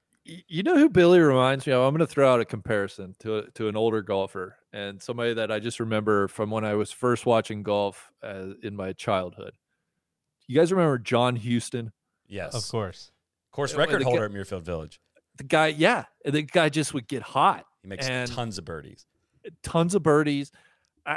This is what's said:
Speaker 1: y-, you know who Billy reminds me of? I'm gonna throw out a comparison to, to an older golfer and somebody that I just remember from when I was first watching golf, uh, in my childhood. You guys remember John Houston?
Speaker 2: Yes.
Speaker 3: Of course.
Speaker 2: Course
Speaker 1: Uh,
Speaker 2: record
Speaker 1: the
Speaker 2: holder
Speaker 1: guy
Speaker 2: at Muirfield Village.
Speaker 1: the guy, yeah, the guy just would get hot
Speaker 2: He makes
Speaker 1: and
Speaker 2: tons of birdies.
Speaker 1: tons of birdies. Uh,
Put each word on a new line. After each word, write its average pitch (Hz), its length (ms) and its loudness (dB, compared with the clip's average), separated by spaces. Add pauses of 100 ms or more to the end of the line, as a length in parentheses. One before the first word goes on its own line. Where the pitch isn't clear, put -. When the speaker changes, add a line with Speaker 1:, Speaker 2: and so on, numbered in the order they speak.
(240)
Speaker 1:
y-, 170 220 -20
you 165 160 -6
know 339 140 2
who 294 120 6
Billy 180 300 8
reminds 135 480 4
me 143 60 0
of? 127 100 4
I'm 135 100 4
gonna 160 140 0
throw 135 260 4
out 123 60 4
a 113 60 0
comparison 101 760 -6
to, 110 340 -6
to 113 120 -6
an 104 100 -2
older 110 240 0
golfer 95 580 -4 (140)
and 101 300 -12
somebody 117 320 -4
that 110 160 -4
I 107 80 -2
just 110 220 -6
remember 107 480 2
from 107 240 -4
when 110 120 -2
I 104 100 0
was 104 180 -2
first 123 340 0
watching 110 380 0
golf, 101 480 -2 (100)
uh, 98 280 -12 (120)
in 104 140 -10
my 95 160 -6
childhood. 92 640 -4 (920)
You 127 100 -4
guys 165 140 4
remember 165 280 2
John 123 360 2
Houston? 117 560 -4 (380)
Speaker 2:
Yes. 95 260 -10
Speaker 3:
Of 113 160 -6
course. 104 400 -8 (400)
Speaker 2:
Course 143 240 -4
Speaker 1:
Uh, 151 40 -2
Speaker 2:
record 151 240 2
Speaker 1:
the - 20 0
Speaker 2:
holder 120 240 2
Speaker 1:
guy 101 120 -10
Speaker 2:
at 95 60 -10
Muirfield 92 160 -8
Village. 80 380 -8 (360)
Speaker 1:
the - 80 -16
guy, 156 240 2
yeah, 160 360 2 (200)
the 151 180 -2
guy 156 260 2
just 147 260 -2
would 127 140 -8
get 123 140 -6
hot 160 420 0 (180)
Speaker 2:
He 95 60 -20
makes 131 200 -6
Speaker 1:
and 127 220 -4
Speaker 2:
tons 117 260 -8
of 92 80 -12
birdies. 78 400 -14 (600)
Speaker 1:
tons 170 320 0
of 165 80 0
birdies. 147 480 2 (540)
Uh, 151 100 -4